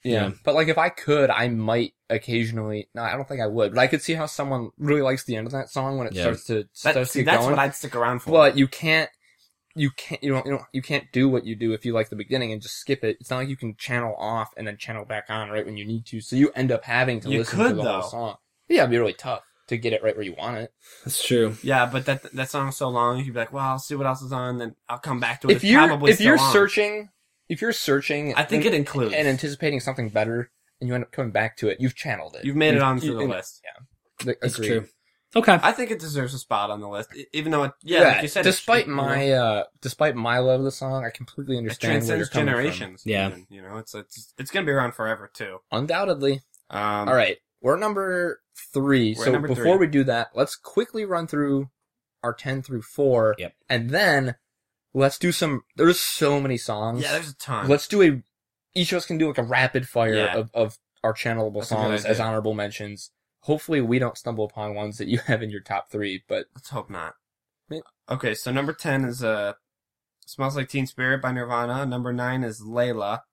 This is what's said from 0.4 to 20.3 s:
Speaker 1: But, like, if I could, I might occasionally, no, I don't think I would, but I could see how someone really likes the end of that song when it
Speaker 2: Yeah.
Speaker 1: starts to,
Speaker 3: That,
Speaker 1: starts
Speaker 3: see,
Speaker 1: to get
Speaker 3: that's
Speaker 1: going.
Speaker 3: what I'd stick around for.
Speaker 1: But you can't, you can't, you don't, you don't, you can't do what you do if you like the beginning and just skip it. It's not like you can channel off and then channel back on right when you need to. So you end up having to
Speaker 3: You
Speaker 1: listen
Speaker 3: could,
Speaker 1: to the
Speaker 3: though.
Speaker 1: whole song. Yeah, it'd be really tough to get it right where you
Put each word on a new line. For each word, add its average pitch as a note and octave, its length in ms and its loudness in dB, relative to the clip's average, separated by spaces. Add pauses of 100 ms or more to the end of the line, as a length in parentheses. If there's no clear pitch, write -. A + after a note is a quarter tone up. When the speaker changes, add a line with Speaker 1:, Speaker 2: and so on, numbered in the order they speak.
Speaker 1:
But, D3 100 2
like, D#3 140 6
if D#3+ 100 4
I D#3+ 120 4
could, D3 420 4
I A#2 160 2
might A2+ 460 0 (160)
occasionally, A2 840 -2
no, A#2 80 -8
I A2+ 120 -2
don't C3+ 140 -6
think C3+ 140 -6
I A2 60 0
would, G#2 260 0
but B2 80 4
I C3 60 6
could D3 140 0
see E3 120 -4
how D#3+ 140 -4
someone C3+ 500 -4
really D3 240 2
likes C3 220 0
the A#2+ 120 -4
end A2 120 -6
of A#2 60 -10
that C3+ 160 -6
song C3+ 280 -4
when A#2+ 100 -4
it G#2 60 -8
Speaker 2:
Yeah. F#2 100 -2
Speaker 1:
starts - 240 -2
to, A2+ 80 -2
Speaker 3:
That, G#2+ 180 -4
Speaker 1:
starts C3+ 380 0
Speaker 3:
see, C#3+ 80 -2
Speaker 1:
to B2 60 2
get D#3 60 4
Speaker 3:
that's A#2+ 140 6
Speaker 1:
going. C#3+ 100 4
Speaker 3:
what C3+ 40 2
I'd C#3 140 2
stick - 220 -10
around A#2+ 240 0
for. - 120 -6
Speaker 1:
But D3+ 260 8
you C3+ 100 6
can't, D#3 420 0 (680)
you C#3+ 160 0
can't, - 320 -12
you C#3 80 0
don't, C3 140 0
you C#3 80 -6
don't, C3 100 -6 (100)
you C3 80 -4
can't C#3+ 300 -4
do C3 180 4
what B2+ 160 0
you A2+ 100 -6
do A2 180 -2
if A2 120 -6
you A#2+ 80 -2
like A2 160 0
the A2 60 -10
beginning A#2 360 -4
and G#2+ 100 -8
just - 140 -14
skip - 280 -4
it. A2 160 -2
It's - 100 -18
not B2+ 80 -4
like C3+ 120 -4
you C3+ 80 -8
can A2 200 -8
channel A#2+ 400 -4
off A2 400 -4
and G#2+ 100 -10
then G2+ 100 -10
channel A2 280 -10
back G#2+ 240 -8
on G#2+ 200 -6
right G#2+ 160 -4
when G#2 120 -12
you G#2 80 -10
need A2+ 220 -6
to. A2+ 140 -10
So B2 140 -8
you C#3 200 6
end C3 160 0
up A2+ 120 0
having B2 380 0
to C3 80 -10
Speaker 3:
You C3+ 100 0
Speaker 1:
listen A#2 180 -4
Speaker 3:
could, A3+ 120 4
Speaker 1:
to G#3+ 60 0
the D3 80 -2
Speaker 3:
though. A2+ 80 0 (100)
Speaker 1:
whole F2+ 80 -6
song. A2+ 260 -8 (320)
Yeah, E4 140 4
it'd B2+ 100 4
be A#2 60 4
really G#2+ 160 2
tough A#2+ 280 -8 (260)
to A#2+ 100 -4
get A2+ 160 -4
it G#2+ 100 -2
right A2 120 0
where G#2+ 100 -8
you F2 120 -10